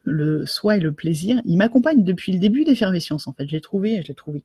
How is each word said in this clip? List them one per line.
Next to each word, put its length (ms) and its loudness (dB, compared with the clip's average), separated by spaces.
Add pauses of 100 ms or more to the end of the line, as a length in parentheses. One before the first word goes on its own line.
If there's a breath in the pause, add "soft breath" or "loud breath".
le 400 -2
soi 320 -2
et 20 2
le 140 -2
plaisir, 500 -2
il 140 2
m'accompagne 440 4
depuis 300 0
le 80 0
début 240 2
d'Effervescience, 640 0
en 60 -12
fait. 120 -8
Je 60 -8
l'ai 80 -2
trouvé, 420 -4
je 60 -10
l'ai 60 -10
trouvé 320 -10